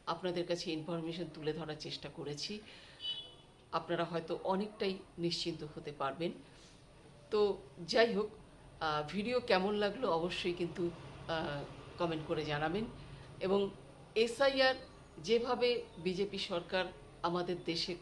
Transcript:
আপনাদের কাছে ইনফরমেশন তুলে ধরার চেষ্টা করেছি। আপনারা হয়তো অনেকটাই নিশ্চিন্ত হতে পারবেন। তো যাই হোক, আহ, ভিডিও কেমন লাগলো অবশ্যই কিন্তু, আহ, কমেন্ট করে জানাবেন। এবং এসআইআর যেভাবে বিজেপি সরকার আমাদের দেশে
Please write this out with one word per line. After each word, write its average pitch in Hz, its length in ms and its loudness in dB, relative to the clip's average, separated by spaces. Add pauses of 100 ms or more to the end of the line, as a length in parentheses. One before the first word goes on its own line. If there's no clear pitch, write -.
আপনাদের 170 420 0
কাছে 170 240 -2
ইনফরমেশন 165 600 -2
তুলে 151 200 -2
ধরার 151 260 -6
চেষ্টা - 300 -8
করেছি। 147 500 -6 (1120)
আপনারা 170 320 0
হয়তো 165 400 -2
অনেকটাই 190 540 0 (200)
নিশ্চিন্ত 170 460 -2 (120)
হতে 165 160 -8
পারবেন। 143 400 -2 (1000)
তো 208 260 4 (220)
যাই 220 340 6
হোক, 214 160 2 (520)
আহ, 151 260 2
ভিডিও 208 320 0
কেমন 202 340 4
লাগলো 208 380 2
অবশ্যই 175 420 0
কিন্তু, 170 360 0 (380)
আহ, 160 360 -2 (340)
কমেন্ট 165 300 0
করে 156 180 0
জানাবেন। 156 400 0 (540)
এবং 196 300 4 (460)
এসআইআর 262 600 6 (480)
যেভাবে 233 600 4 (140)
বিজেপি 185 400 0
সরকার 185 480 0 (380)
আমাদের 175 320 2 (100)
দেশে 170 360 0